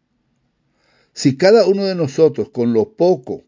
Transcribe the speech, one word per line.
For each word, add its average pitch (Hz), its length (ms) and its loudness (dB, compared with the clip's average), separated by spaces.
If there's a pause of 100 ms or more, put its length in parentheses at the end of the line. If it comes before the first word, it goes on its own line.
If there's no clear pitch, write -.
(1120)
Si 135 240 -2
cada 196 280 4
uno 196 200 0
de 190 100 -4
nosotros, 151 540 -2
con 120 240 -4
lo 110 220 -2
poco 165 540 -2